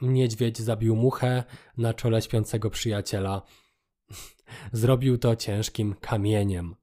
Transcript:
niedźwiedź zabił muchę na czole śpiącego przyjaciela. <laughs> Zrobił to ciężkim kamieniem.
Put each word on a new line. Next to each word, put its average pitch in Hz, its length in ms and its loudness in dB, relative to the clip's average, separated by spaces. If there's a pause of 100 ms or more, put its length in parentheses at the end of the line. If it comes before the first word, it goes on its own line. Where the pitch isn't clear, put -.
niedźwiedź 123 560 2
zabił 113 380 2
muchę 123 480 2 (320)
na 117 180 0
czole 113 280 2
śpiącego 110 480 -2
przyjaciela. 98 720 -2 (680)
<laughs> - 640 -16
Zrobił 123 460 2
to 117 180 4
ciężkim 104 640 -4
kamieniem. 101 840 0